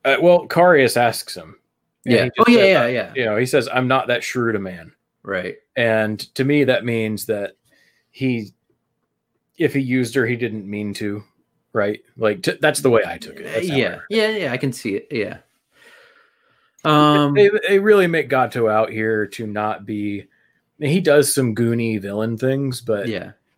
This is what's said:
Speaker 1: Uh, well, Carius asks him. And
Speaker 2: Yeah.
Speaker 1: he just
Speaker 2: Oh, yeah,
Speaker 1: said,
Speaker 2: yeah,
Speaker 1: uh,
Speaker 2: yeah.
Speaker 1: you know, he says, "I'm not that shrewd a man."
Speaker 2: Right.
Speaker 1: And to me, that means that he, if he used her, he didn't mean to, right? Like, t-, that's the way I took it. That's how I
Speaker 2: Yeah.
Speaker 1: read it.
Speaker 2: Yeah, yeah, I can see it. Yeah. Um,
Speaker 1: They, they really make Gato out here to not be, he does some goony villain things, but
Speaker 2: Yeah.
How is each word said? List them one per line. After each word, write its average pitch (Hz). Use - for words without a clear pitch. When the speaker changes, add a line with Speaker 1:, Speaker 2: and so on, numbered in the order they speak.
Speaker 1:
Uh, 135
well, 175
Carius 165
asks 120
him. 82
And 120
Speaker 2:
Yeah. 107
Speaker 1:
he 123
just 226
Speaker 2:
Oh, -
yeah, 240
Speaker 1:
said, 190
Speaker 2:
yeah, 151
Speaker 1:
uh, -
Speaker 2:
yeah. 123
Speaker 1:
you 127
know, 104
he 123
says, 127
"I'm 127
not 131
that 120
shrewd 117
a -
man." 90
Speaker 2:
Right. 95
Speaker 1:
And 110
to 135
me, 147
that 123
means 110
that 101
he, 117
if 151
he 139
used 127
her, 127
he 120
didn't 110
mean 104
to, 104
right? 104
Like, 107
t-, 180
that's 233
the 139
way 110
I 90
took -
it. -
That's 180
how 147
I 135
Speaker 2:
Yeah. 110
Speaker 1:
read -
it. -
Speaker 2:
Yeah, 214
yeah, 180
I 123
can 131
see 98
it. -
Yeah. 98
Um, 151
Speaker 1:
They, 202
they 196
really 202
make 160
Gato 123
out 107
here 110
to 110
not 104
be, 104
he 151
does 147
some 123
goony 117
villain 107
things, 131
but 110
Speaker 2:
Yeah. 95